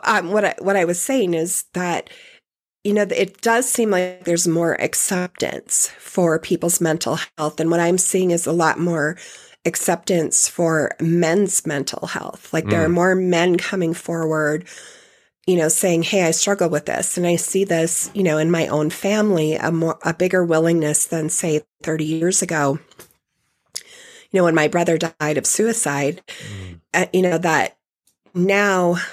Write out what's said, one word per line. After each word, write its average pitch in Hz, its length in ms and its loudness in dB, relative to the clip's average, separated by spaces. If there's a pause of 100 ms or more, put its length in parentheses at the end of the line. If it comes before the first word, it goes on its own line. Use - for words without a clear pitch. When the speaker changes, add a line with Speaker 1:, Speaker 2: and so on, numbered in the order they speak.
Speaker 1:
um, 185 280 0
what 208 120 2
I, 180 140 0
what 196 180 0
I 185 80 4
was 175 160 -2
saying 220 340 0
is 170 300 -2 (100)
that, 180 340 -4 (760)
you 202 100 2
know, 208 80 4
it 190 380 -2
does 233 300 0
seem 220 200 0
like 180 340 -2
there's 170 220 0
more 165 340 2
acceptance - 1160 -4
for 165 400 0
people's 170 420 -2
mental 160 380 0 (200)
health. 151 200 -4
And 165 120 0
what 170 100 2
I'm 175 180 2
seeing 185 320 0
is 170 160 0
a 147 60 -2
lot 165 260 2
more 165 380 0 (480)
acceptance 175 840 0
for 160 520 0
men's 170 640 2
mental 151 420 -6
health. - 440 -10
Like, 165 160 -2
there 170 140 2
are 160 60 2
Speaker 2:
Mm. 175 60 2
Speaker 1:
more 180 200 4
men 180 420 2
coming 175 380 -2
forward, 156 680 -2 (800)
you 185 100 4
know, 160 120 4
saying, 165 360 2
"Hey, 190 200 0
I 165 80 2
struggle 196 360 0
with 151 180 -2
this." - 300 -4
And 180 100 0
I 175 100 2
see 190 260 -2
this, 170 520 0
you 202 100 0
know, 156 140 2
in 160 120 2
my 165 160 2
own 151 240 0
family, 196 640 0
a - 160 -2
more, 165 320 -2
a 165 120 -2
bigger 185 300 2
willingness 160 600 2
than, 160 240 -4
say, 156 340 -2 (200)
thirty 160 220 -2
years 160 380 0
ago. 151 380 0 (920)
You - 640 -8
know, 180 60 6
when 165 100 4
my 156 120 4
brother 170 320 0
died 156 400 -2
of - 80 -4
suicide, 151 800 -2
Speaker 2:
Mm. 95 540 -16 (140)
Speaker 1:
uh, 180 180 2
you 185 100 2
know, 180 160 2
that 160 380 0 (580)
now 185 600 2 (160)